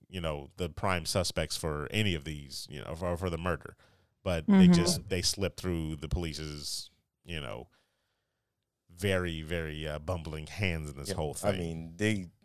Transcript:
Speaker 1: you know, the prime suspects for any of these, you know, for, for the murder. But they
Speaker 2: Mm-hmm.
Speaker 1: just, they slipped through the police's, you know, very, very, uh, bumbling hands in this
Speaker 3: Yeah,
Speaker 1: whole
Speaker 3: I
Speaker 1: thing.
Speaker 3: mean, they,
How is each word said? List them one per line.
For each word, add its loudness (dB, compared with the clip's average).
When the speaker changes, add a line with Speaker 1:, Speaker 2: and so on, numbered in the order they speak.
Speaker 1:
you -8
know, -4
the -2
prime -2
suspects 0
for -4
any 2
of -4
these, -10
you -10
know, -8
for, -2
for -2
the -2
murder. -4
But 0
they 6
Speaker 2:
Mm-hmm. 12
Speaker 1:
just, 2
they 0
slipped 0
through -2
the -8
police's, -4
you -6
know, -8
very, 0
very, -4
uh, -4
bumbling -6
hands -2
in -12
this -6
Speaker 3:
Yeah, -2
Speaker 1:
whole -2
Speaker 3:
I 2
Speaker 1:
thing. -2
Speaker 3:
mean, -4
they, 2